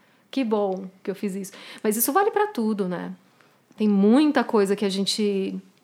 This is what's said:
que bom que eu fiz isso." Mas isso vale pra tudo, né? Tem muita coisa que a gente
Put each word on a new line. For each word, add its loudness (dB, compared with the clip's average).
que -2
bom -2
que -8
eu -4
fiz -6
isso." -10
Mas 2
isso -2
vale 4
pra 0
tudo, -2
né? -6
Tem 0
muita 4
coisa 2
que -4
a 0
gente -2